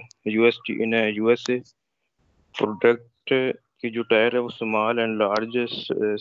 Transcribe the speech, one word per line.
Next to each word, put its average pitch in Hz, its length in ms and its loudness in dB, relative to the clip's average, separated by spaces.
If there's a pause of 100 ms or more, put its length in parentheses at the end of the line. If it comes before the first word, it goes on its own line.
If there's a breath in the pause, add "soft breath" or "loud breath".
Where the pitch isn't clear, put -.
(280)
U 113 240 4
S - 40 -8 (160)
D 113 160 -2
in, 113 60 -2
uh, 107 320 0
U 120 100 4
S - 140 -8
A। 123 120 -2 (960)
प्रोडक्ट 120 1000 0 (240)
की 123 80 -6
जो 117 140 -6
टायर 117 320 4
है 123 60 2
वो 120 80 -6
small 110 460 -2
and 113 260 -2
large, 113 520 0
uh, - 480 -4